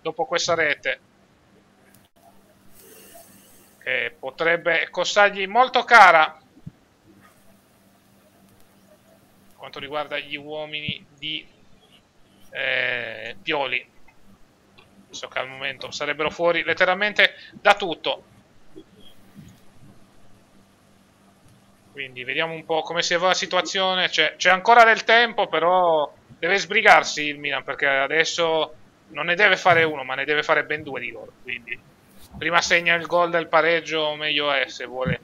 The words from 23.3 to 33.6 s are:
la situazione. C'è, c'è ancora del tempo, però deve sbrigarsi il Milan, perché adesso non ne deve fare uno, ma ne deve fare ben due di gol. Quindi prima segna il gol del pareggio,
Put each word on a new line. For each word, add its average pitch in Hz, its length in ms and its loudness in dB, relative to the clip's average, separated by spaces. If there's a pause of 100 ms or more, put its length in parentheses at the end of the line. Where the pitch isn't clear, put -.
la 180 60 2
situazione. 185 680 -2
C'è, - 280 0
c'è - 140 2
ancora 226 340 6
del 220 200 4
tempo, 220 440 2
però 165 640 2 (260)
deve 185 200 0
sbrigarsi 185 680 4
il 147 140 -6
Milan, 143 260 -6
perché 143 240 -4
adesso 156 840 0 (340)
non 151 180 -10
ne 170 80 -2
deve 190 220 2
fare 170 260 2
uno, 151 220 -2
ma 131 100 -6
ne 135 100 -6
deve 151 180 -2
fare 151 220 0
ben 151 180 -8
due 135 180 -10
di 120 100 -10
gol. 107 200 -18 (120)
Quindi 120 360 -14 (580)
prima 165 240 0
segna 170 340 2
il 165 120 -4
gol 170 240 0
del 165 180 -2
pareggio, 156 680 0